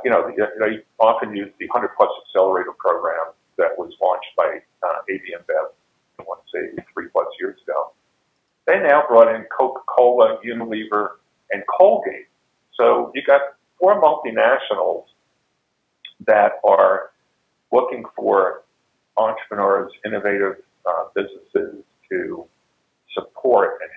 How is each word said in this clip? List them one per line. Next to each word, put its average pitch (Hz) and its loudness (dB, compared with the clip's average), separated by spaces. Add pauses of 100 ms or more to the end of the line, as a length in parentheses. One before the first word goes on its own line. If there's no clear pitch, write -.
you 123 0
know, 82 2
the, 107 -2
I 110 -2
often 110 0
use 101 -8
the - -12
Hundred 104 -4
Plus 107 2 (160)
Accelerator 92 0
program 85 -4 (260)
that 85 -2
was 87 -12
launched - -2
by, 85 -2 (220)
uh, 87 -4
A 95 -8
B 92 -14
InBev, 80 -4 (520)
I - -18
wanna 90 -12 (140)
say - -10 (120)
three 85 -10
plus 85 -2 (120)
years 95 -10
ago. - -6 (720)
They 185 2
now 147 4
brought 113 8
in 110 -8 (140)
Coca-Cola, 123 2
Unilever, 110 -6 (340)
and 101 -6 (160)
Colgate. - 2 (460)
So 120 2
you 135 -8
got 139 4 (400)
four 190 4
multinationals 113 0 (1200)
that 104 4
are 98 4 (600)
looking 123 -2 (100)
for 98 0 (540)
entrepreneurs, 104 -2 (140)
innovative, 101 -4 (280)
uh, 87 -2
businesses - -6 (260)
to 87 -8 (680)
support 101 0
and 85 -12